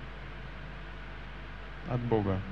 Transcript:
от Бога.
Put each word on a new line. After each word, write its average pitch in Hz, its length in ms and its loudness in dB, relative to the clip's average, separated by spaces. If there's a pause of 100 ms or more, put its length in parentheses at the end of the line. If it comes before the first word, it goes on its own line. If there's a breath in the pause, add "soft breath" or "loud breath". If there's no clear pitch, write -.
(1900)
от 123 120 4
Бога. 107 360 6 (160)